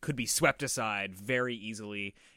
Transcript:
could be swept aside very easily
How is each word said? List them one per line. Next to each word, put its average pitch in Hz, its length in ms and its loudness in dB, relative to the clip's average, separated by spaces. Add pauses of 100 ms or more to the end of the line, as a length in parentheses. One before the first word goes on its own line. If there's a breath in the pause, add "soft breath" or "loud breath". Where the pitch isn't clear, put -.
could - 160 -2
be 120 80 0
swept - 360 4
aside 104 540 0
very 123 400 0
easily 104 580 -6 (240 soft breath)